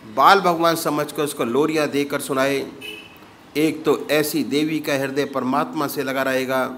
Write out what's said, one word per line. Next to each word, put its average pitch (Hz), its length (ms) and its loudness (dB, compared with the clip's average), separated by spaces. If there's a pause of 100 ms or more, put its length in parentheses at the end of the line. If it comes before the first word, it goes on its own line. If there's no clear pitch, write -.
(160)
बाल 165 240 8
भगवान 170 360 2
समझकर 147 480 -2
उसको 143 200 -4
लोरियाँ 147 440 2
देकर 139 340 -2
सुनाए। 135 440 0 (920)
एक 156 260 0
तो 135 280 2
ऐसी 151 320 2
देवी 151 360 0
का 147 140 -4
हृदय 135 320 -2
परमात्मा 139 640 -2
से 139 160 -4
लगा 135 200 -2
रहेगा। 131 420 0 (120)